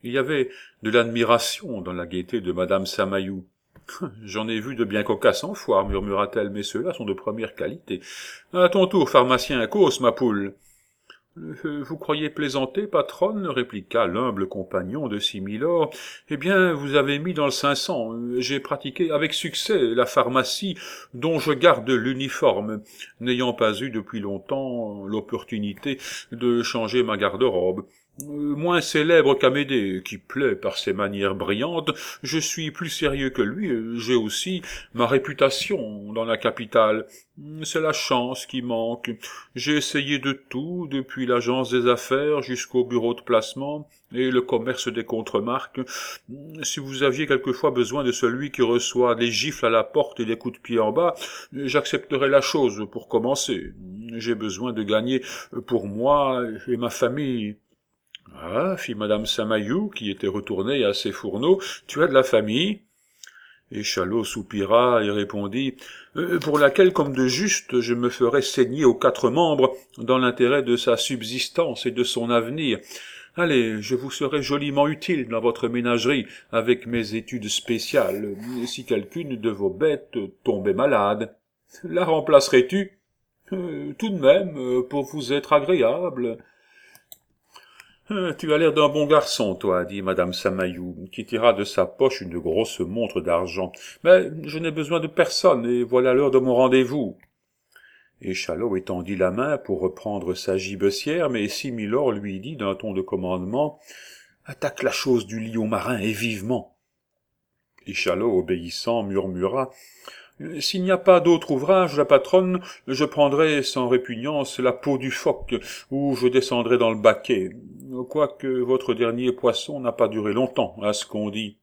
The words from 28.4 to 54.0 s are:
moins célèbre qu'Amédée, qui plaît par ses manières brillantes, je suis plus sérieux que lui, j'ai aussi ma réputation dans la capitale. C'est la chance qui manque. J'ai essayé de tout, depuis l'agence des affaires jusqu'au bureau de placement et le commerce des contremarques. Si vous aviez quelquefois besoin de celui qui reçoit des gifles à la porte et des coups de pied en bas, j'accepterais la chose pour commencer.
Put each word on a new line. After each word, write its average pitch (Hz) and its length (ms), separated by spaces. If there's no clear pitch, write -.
moins 170 240
célèbre 151 560
qu'Amédée, 131 680
qui 101 140
plaît 127 380
par - 200
ses - 160
manières 98 440
brillantes, 147 560
je 151 160
suis 156 320
plus 165 160
sérieux 139 420
que 131 120
lui, 156 280
j'ai 117 200
aussi 139 440
ma 117 140
réputation 131 1080
dans 110 120
la 113 120
capitale. 110 680
C'est 156 180
la 156 120
chance 127 520
qui 127 160
manque. 117 520
J'ai 143 220
essayé 143 420
de 139 140
tout, 156 580
depuis 131 360
l'agence 123 440
des 123 160
affaires 135 560
jusqu'au 127 400
bureau 117 320
de - 60
placement 139 680
et 127 200
le 127 100
commerce 123 460
des 113 160
contremarques. 117 760
Si - 160
vous 135 240
aviez 139 240
quelquefois 135 420
besoin 123 320
de 123 80
celui 127 400
qui 135 120
reçoit 120 520
des 117 160
gifles 127 360
à 113 40
la 113 140
porte - 340
et 117 60
des 113 120
coups 120 220
de - 40
pied 117 180
en 107 100
bas, 170 240
j'accepterais 135 760
la 139 120
chose 120 500
pour - 160
commencer. 120 680